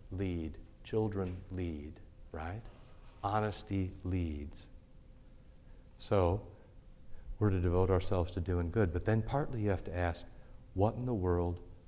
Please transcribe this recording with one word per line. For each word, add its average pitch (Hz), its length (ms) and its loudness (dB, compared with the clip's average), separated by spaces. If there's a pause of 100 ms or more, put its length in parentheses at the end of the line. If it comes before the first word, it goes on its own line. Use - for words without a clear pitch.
(120)
lead. 87 460 -2 (260)
Children 98 540 -2 (140)
lead, 80 420 -4 (380)
right? 85 300 -6 (640)
Honesty 101 680 0 (120)
leads. 80 640 -2 (1300)
So 95 440 4 (1000)
we're 107 100 6
to 95 100 4
devote 90 300 6
ourselves 90 440 4
to 87 80 -2
doing 87 280 0
good. 92 240 2
But 90 120 0
then 110 160 4
partly 135 400 -2
you 104 80 2
have 95 160 2
to 85 120 -4
ask, 87 300 0 (460)
what 104 220 4
in 123 100 -4
the 127 80 0
world 87 460 2 (280)